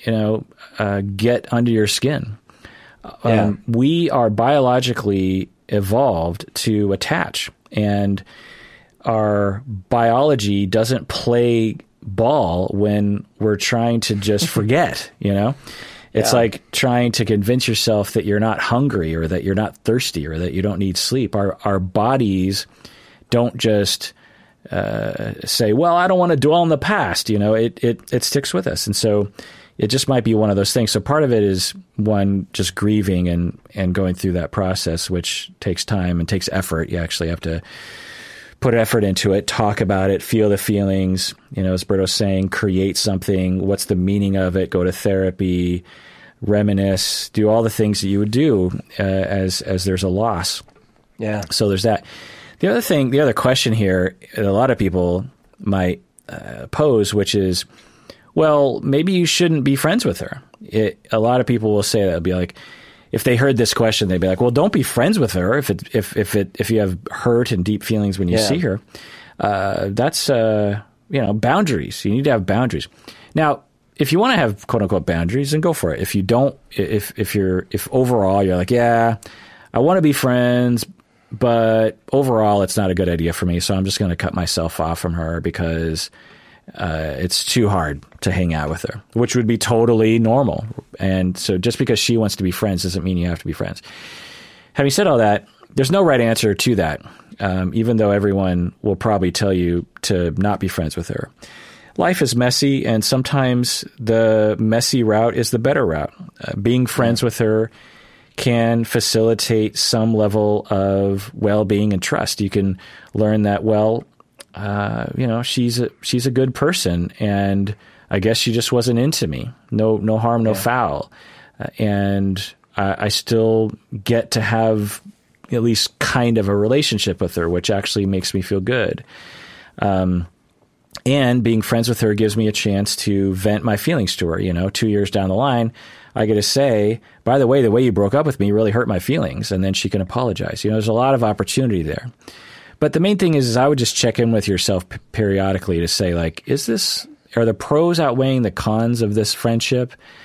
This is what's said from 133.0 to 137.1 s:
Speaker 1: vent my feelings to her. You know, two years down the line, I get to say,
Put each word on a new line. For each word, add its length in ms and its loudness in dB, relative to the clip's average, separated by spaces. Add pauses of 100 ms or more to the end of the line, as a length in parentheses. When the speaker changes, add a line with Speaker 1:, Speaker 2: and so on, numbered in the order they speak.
Speaker 1:
vent 300 0
my 120 0
feelings 400 -2
to 120 -2
her. 120 -2
You 120 0
know, 180 -2
two 180 -2
years 220 0
down 180 0
the 60 0
line, 380 0 (420)
I 120 0
get 80 2
to 80 2
say, 580 2 (240)